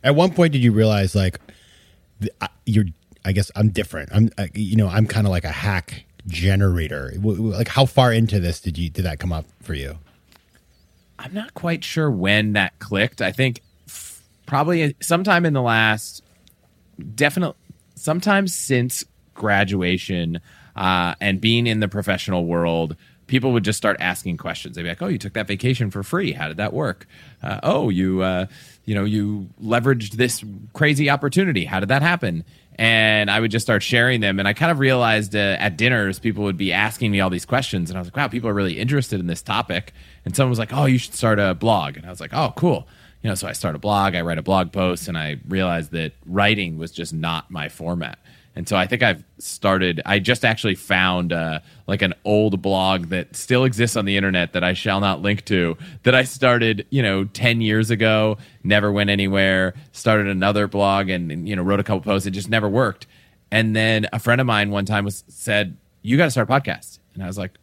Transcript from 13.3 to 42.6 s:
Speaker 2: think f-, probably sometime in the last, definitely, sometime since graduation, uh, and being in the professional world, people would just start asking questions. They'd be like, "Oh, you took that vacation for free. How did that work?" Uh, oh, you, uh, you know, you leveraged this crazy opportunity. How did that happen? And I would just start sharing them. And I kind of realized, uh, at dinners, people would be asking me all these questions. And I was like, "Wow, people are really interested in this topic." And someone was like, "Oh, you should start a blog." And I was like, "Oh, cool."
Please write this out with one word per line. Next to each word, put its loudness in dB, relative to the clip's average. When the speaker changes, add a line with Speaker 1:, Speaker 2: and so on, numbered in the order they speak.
Speaker 2:
think -2
f-, -18
probably 0
sometime 2
in 2
the 2
last, 2
definitely, 0
sometime 0
since -2
graduation, 0
uh, 0
and -2
being 2
in 0
the 0
professional -2
world, -2
people 0
would 2
just -2
start 0
asking -4
questions. -10
They'd -10
be -6
like, -8
"Oh, -6
you -2
took -10
that -4
vacation -2
for -8
free. -4
How -6
did -10
that -4
work?" -6
Uh, -8
oh, 0
you, 0
uh, -2
you -4
know, -2
you -4
leveraged 0
this -2
crazy 0
opportunity. 0
How -4
did -4
that 2
happen? 0
And 4
I 2
would 0
just -2
start 2
sharing 2
them. 0
And 0
I 0
kind 2
of 0
realized, 2
uh, 0
at -2
dinners, 0
people -2
would -2
be -2
asking 0
me 2
all 2
these -4
questions. -2
And -8
I -8
was -10
like, -12
"Wow, -2
people -4
are 0
really -2
interested -2
in -4
this -4
topic." -4
And -6
someone 2
was 0
like, -6
"Oh, 2
you 4
should -6
start 2
a 2
blog." 0
And -16
I -14
was -16
like, -14
"Oh, -2
cool." 0